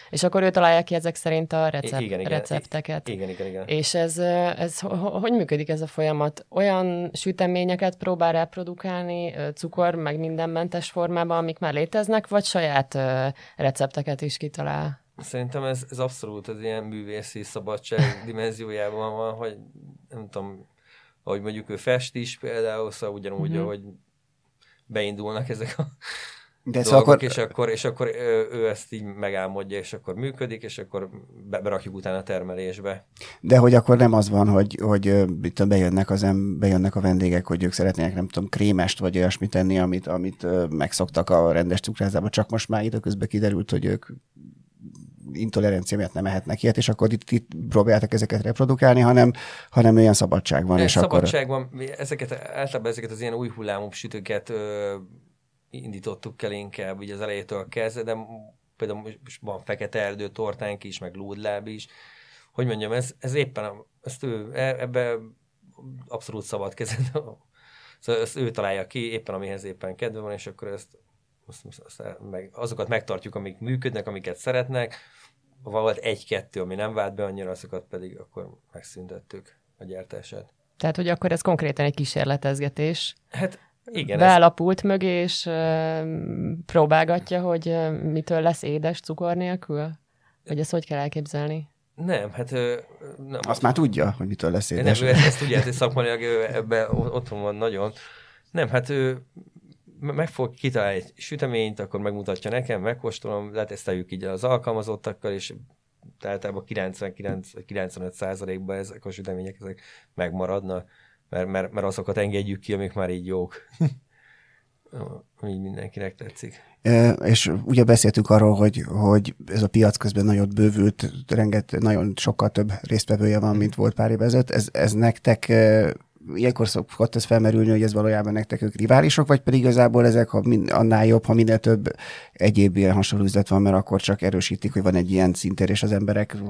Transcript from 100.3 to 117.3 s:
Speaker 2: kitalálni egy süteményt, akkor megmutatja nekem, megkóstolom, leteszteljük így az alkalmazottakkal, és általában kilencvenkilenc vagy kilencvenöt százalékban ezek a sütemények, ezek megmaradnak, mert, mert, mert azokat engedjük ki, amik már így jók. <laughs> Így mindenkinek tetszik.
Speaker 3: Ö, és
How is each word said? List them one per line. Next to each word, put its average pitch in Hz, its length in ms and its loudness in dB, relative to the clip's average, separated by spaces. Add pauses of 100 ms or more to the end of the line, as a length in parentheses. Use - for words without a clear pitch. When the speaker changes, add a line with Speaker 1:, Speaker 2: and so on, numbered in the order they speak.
Speaker 2:
kitalálni 110 420 -2
egy 92 200 -8
süteményt, 117 640 -4
akkor 98 200 -8
megmutatja 104 520 -6
nekem, 123 300 -4
megkóstolom, 107 720 -6
leteszteljük 101 580 -6
így 95 120 -8
az 95 200 -6
alkalmazottakkal, 110 880 -4
és 98 220 -8 (720)
általában 98 380 -6
kilencvenkilenc 95 920 -8
vagy - 120 -18
kilencvenöt 92 480 -8
százalékban 95 640 -8
ezek - 280 -12
a 98 60 -10
sütemények, 92 480 -10
ezek 95 220 -16 (320)
megmaradnak, 92 760 -4 (400)
mert, 92 180 -4
mert, 95 240 -4
mert 101 140 -4
azokat 98 320 -4
engedjük 101 420 -2
ki, - 140 -6
amik 98 200 -4
már 92 160 -2
így 90 160 -6
jók. 90 300 -4 (240)
<laughs> - 1700 -8
Így 95 140 -8
mindenkinek 98 540 -10
tetszik. - 460 -18 (200)
Speaker 3:
Ö, 117 280 6
és 107 420 4 (140)